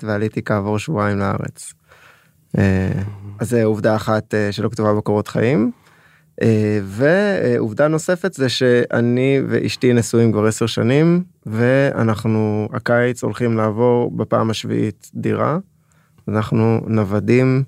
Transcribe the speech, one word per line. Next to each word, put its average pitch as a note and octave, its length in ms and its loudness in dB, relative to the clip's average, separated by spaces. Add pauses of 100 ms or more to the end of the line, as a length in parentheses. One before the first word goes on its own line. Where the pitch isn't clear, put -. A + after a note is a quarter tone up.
ועליתי G#2+ 380 -2
כעבור G#2 340 0
שבועיים G#2 400 -2
לארץ. - 560 -6 (840)
אה, F#2+ 320 2 (480)
אז A#2+ 120 -6
זה A#2 140 2
עובדה A2 320 0
אחת, A2 380 -2
אה, G#2 180 0
שלא A2+ 160 -4
כתובה A2 260 0
בקורות G#2 340 0
חיים. D3+ 420 0 (720)
אה, G#2+ 420 2
ועובדה B2 1040 0
נוספת F3 460 -2
זה C3+ 140 0
שאני B2 920 2 (100)
ואשתי A#2 440 0
נשואים A#2 400 2
כבר G#2+ 140 2
עשר A2 200 0
שנים, D3 560 2 (240)
ואנחנו A2 1300 0
הקיץ A#2+ 500 0
הולכים A#2 340 -2
לעבור A#2 600 2
בפעם A2+ 340 0
השביעית A2 640 -4
דירה. A2+ 440 -2 (680)
אנחנו A2 580 0
נוודים A2 800 0